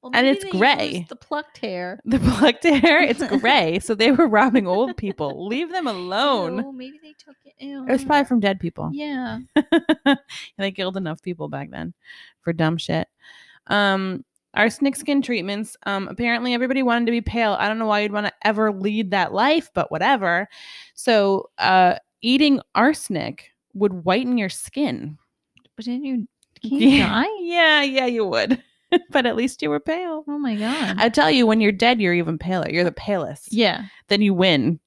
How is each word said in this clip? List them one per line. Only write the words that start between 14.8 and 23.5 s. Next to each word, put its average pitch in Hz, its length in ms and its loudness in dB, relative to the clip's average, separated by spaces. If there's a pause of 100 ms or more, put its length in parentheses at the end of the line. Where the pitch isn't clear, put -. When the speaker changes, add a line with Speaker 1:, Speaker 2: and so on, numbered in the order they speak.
Speaker 2:
skin 277 260 0
treatments. 202 520 -4 (120)
Um, 196 220 -4
apparently 240 460 -2
everybody 254 280 0
wanted 233 240 2
to 233 60 0
be 233 100 -2
pale. 220 360 -2
I - 80 0
don't 220 120 -2
know 226 80 -2
why 208 140 2
you'd 208 120 -2
wanna 208 200 -4 (120)
ever 214 280 2
lead 202 380 -2
that 190 220 0
life, 285 420 0
but - 160 -2
whatever. 190 580 0 (460)
So, 202 540 2 (100)
uh, 185 380 6 (260)
eating 269 380 4 (140)
arsenic 208 760 -2 (220)